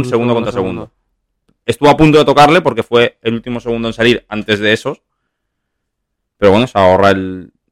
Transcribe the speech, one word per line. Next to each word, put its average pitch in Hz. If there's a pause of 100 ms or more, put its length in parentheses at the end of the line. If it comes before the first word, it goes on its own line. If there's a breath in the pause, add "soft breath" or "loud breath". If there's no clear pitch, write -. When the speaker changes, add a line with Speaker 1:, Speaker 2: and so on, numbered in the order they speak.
Speaker 1:
segundo 123
Speaker 2:
segundo, 120
Speaker 1:
contra 107
segundo. 95
Speaker 2:
segundo. - (720)
Speaker 1:
Estuvo 143
a 143
punto 156
de 147
tocarle 147
porque 120
fue 120
el 117
último 120
segundo 117
en 110
salir 117
antes 107
de 107
esos, - (1300)
pero 101
bueno, 113
se 104
ahorra 95
el 92 (200)